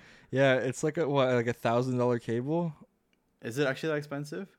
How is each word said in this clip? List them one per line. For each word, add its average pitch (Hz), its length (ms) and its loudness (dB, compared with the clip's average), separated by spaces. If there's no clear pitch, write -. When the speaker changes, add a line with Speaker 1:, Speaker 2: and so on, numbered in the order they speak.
Speaker 1:
<laughs> - 40 -20
Yeah, 131 240 4
it's 123 280 -2
like 156 140 -2
a, 160 120 0
what, 135 200 4
like, 120 180 2
a 117 60 0
thousand 123 440 0
dollar 123 220 2
cable? 147 520 -2
Speaker 2:
Is 120 160 -8
it 143 80 2
actually 143 240 -2
that 156 60 0
expensive? 147 520 -8